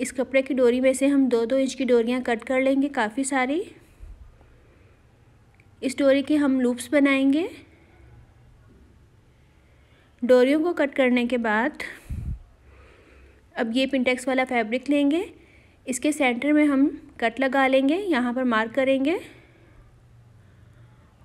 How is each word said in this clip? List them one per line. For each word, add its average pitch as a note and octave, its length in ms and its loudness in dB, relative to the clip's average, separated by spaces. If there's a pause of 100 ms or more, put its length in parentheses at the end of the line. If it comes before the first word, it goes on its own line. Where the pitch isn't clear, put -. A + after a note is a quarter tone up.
इस - 120 -6
कपड़े C4 280 -2
की C4+ 120 -4
डोरी B3+ 280 2
में C4 120 4
से C4+ 140 0
हम C#4 220 4
दो A#3 160 0
दो C4 120 0
इंच C4 160 0
की C4+ 120 -4
डोरियाँ A#3+ 360 2
कट A#3+ 220 -4
कर C4 180 -2
लेंगे, C4+ 280 2
काफ़ी C4+ 360 -4
सारी। C#4 380 -2 (2250)
इस C4 160 -6
डोरी C#4 260 4
के D4+ 140 0
हम C4+ 240 2
लूप्स B3 300 -2
बनाएंगे। C#4 580 2 (2750)
डोरियों B3+ 380 4
को F4 120 0
कट C#4+ 220 -2
करने B3 320 2
के B3 120 -2
बाद A3+ 440 -2 (1700)
अब B3 180 -4
ये C4 140 0
पिनटैक्स B3+ 400 -2
वाला C4 180 0
फैब्रिक B3 440 -4
लेंगे, C#4+ 340 2 (600)
इसके C4 260 -4
सेंटर C4 420 0
में D4+ 120 4
हम C#4 200 2 (340)
कट A3+ 200 -2
लगा C4+ 280 0
लेंगे, C4+ 300 2
यहाँ B3+ 360 -2
पर B3+ 120 -4
मार्क A3+ 280 0
करेंगे C4+ 440 0 (2000)